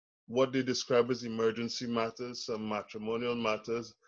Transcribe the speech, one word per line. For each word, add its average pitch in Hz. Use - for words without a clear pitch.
what 127
they 131
describe 123
as 120
emergency 113
matters, 117
some 110
matrimonial 110
matters. 113